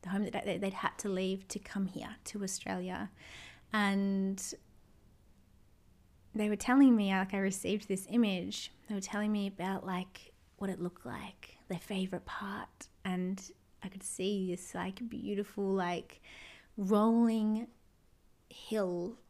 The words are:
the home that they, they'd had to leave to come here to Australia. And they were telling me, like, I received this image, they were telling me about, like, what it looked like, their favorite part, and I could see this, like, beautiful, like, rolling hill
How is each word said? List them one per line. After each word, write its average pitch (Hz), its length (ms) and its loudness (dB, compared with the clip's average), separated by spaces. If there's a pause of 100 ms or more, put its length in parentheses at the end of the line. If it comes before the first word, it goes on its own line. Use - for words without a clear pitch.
the 180 80 -12
home 196 160 0
that 220 200 -4
they, 180 120 -2
they'd 196 160 -2
had - 260 -4
to 208 100 -4
leave 190 400 -2
to 208 100 -6
come 196 260 -4
here 190 300 -8 (100)
to 202 180 -6
Australia. 190 680 -4 (600)
And 196 720 2 (1900)
they 214 140 2
were 208 60 2
telling 254 400 10
me, 202 160 4
like, 190 220 2
I 202 40 0
received 190 500 0
this 190 220 -2
image, 202 600 2 (160)
they 214 80 -4
were 196 60 -2
telling 208 300 -2
me 202 160 0
about, 190 380 -4
like, 185 480 -6 (240)
what 196 120 -4
it 185 120 -6
looked 175 240 -8
like, - 520 -12 (120)
their 175 100 -4
favorite 190 460 -4
part, - 600 -10 (180)
and 185 360 -2 (400)
I 202 60 -10
could 190 160 -12
see 190 480 -2
this, 180 240 -8
like, 190 340 -6
beautiful, 202 540 -4
like, 185 580 0 (560)
rolling 220 880 4 (880)
hill 185 640 -2 (120)